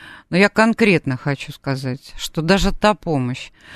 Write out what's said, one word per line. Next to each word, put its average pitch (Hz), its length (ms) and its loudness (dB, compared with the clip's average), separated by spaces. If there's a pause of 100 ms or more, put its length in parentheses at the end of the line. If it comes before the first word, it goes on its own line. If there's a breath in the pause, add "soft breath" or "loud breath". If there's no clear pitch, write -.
(300 loud breath)
но 165 80 0
я 202 120 4
конкретно 202 680 2
хочу - 360 -6
сказать, 131 640 -8
что - 240 -8
даже 190 320 2
та 214 220 2
помощь, 131 560 -4 (240 loud breath)